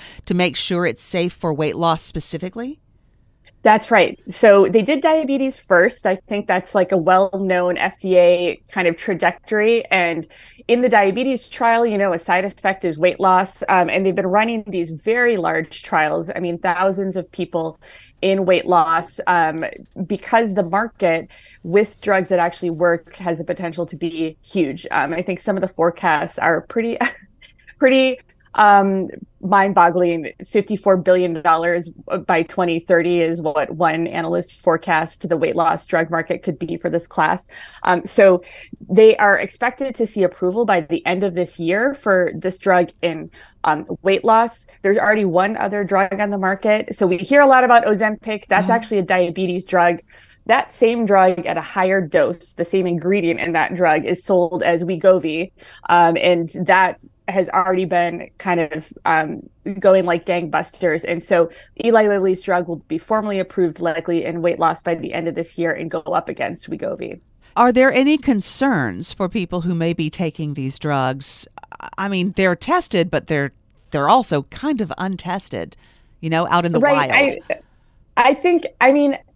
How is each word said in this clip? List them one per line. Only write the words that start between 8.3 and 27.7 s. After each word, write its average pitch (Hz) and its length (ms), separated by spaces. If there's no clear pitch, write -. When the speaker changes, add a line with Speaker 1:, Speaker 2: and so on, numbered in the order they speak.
Speaker 2:
kind 180 160
of 165 80
trajectory. 214 920
And 170 380
in 240 100
the 247 80
diabetes 226 640
trial, 233 360
you 208 120
know, 196 160
a 165 60
side 185 260
effect 196 400
is 156 120
weight 175 220
loss. 185 480
Um, 180 220
and 190 160
they've 190 100
been 190 120
running 214 380
these 175 260
very 233 440
large 165 480
trials. 160 500
I - 60
mean, 170 180
thousands 185 600
of 180 160
people 165 480
in 190 240
weight 180 200
loss, 165 640
um, 160 380
because 214 460
the 190 100
market 175 640
with 202 360
drugs 190 300
that 180 100
actually 175 300
work 170 480
has 170 220
the 170 40
potential 170 420
to 160 120
be 160 440
huge. 156 500
Um, 147 200
I 170 100
think 180 200
some 196 160
of 190 40
the 190 60
forecasts 165 720
are 165 220
pretty, 233 360
<laughs> - 400